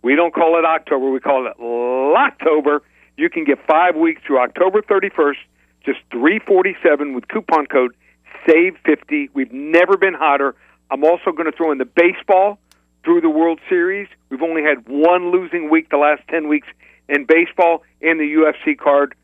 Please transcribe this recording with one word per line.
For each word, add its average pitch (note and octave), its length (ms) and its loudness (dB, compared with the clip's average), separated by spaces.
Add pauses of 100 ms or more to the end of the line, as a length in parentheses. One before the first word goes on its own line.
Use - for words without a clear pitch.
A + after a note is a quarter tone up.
We B2+ 140 0
don't E3+ 180 0
call E3 260 2
it D#3+ 60 0
October. C#3+ 440 -2
We C3 100 -4
call C3 280 -2
it G2+ 100 -12
Locktober. C#3 1200 -2 (360)
You D#3+ 120 -2
can E3 140 -8
get C#3+ 220 0
five E3 300 2
weeks D#3+ 320 -2
through C3+ 120 0
October F#3 420 0
thirty-first, F#3 580 -2 (460)
just - 140 -4 (120)
three D#3 280 0
forty-seven F3 760 0
with B2 160 -10
coupon D#3+ 380 -2
code B2+ 280 -2 (520)
save E3+ 280 4 (100)
fifty. D3 480 -2
We've C3 200 -4
never E3+ 440 2
been F#3+ 160 0
hotter. C#3+ 420 0 (360)
I'm C3+ 120 -4
also F3 280 2
gonna D#3+ 200 -6
throw D#3+ 200 -4
in C3+ 80 -4
the C3 60 -2
baseball F#3+ 760 0 (440)
through E3+ 180 2
the D#3+ 80 2
World D#3+ 380 0
Series. F#3 400 -2 (220)
We've C3 140 -8
only E3 180 -4
had C#3 260 -2
one F3 440 2
losing F3 400 -4
week D#3+ 180 0
the D3+ 80 -2
last D3 300 0
ten D#3 200 -6
weeks D3 200 -2 (420)
in C#3+ 160 -2
baseball E3+ 580 2 (180)
and D#3+ 180 -2
the D3+ 80 -2
U D#3 200 2
F D3 160 -2
C D3+ 120 -2
card C#3+ 480 0